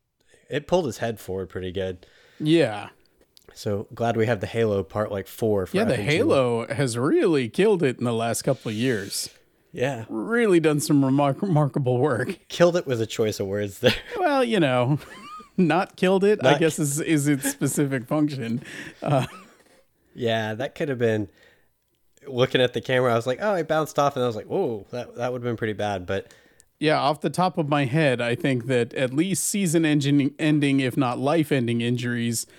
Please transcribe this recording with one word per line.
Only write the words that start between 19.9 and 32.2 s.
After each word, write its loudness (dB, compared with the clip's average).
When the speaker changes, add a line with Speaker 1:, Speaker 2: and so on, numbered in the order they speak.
Speaker 1:
Yeah, -2
that -8
could -4
have -4
been, 2
looking 2
at 2
the -4
camera, 0
I 2
was -2
like, -2
"Oh, 0
he -2
bounced -2
off," 2
and 0
I 2
was -4
like, -10
"Whoa, -4
that, -10
that -4
would -8
have -4
been -4
pretty -4
bad," -4
but -6
Speaker 2:
Yeah, 2
off 0
the -4
top 0
of -2
my 0
head, 2
I 0
think -2
that 0
at -2
least 0
season 2
engine-, 2
ending, 2
if -2
not 0
life-ending 2
injuries, -2